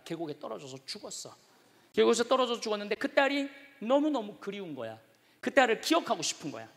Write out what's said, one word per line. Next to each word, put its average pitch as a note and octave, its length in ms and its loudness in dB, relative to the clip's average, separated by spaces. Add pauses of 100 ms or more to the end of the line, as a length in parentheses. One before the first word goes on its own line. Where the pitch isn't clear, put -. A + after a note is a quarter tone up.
계곡에 D#3+ 340 -8
떨어져서 D3+ 480 -12
죽었어. - 500 -12 (560)
계곡에서 A3 320 4
떨어져서 A#3+ 360 2
죽었는데 G#3 340 -4
그 - 180 -4
딸이 C#4 360 2 (320)
너무너무 B3+ 600 2
그리운 G3 340 -8
거야. A2+ 240 -10 (420)
그 B3 120 -2
딸을 A3+ 280 6
기억하고 A#3+ 420 0
싶은 - 280 -6
거야. A2+ 260 -12